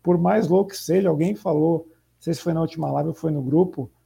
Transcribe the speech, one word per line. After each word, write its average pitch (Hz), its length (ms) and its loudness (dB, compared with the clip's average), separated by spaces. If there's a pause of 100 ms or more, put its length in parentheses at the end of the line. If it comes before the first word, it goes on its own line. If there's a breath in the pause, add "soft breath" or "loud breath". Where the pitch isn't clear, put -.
por 175 160 2
mais 185 300 2
louco 196 240 2
que - 60 -12
seja, 190 320 0
alguém 165 260 0
falou, 165 540 0
não - 320 -20
sei 143 120 -4
se 123 80 -8
foi 175 120 -2
na 160 80 0
última 156 300 -4
live 147 180 -2
ou 156 60 -8
foi 160 160 -4
no 147 100 -2
grupo, 139 500 0 (140)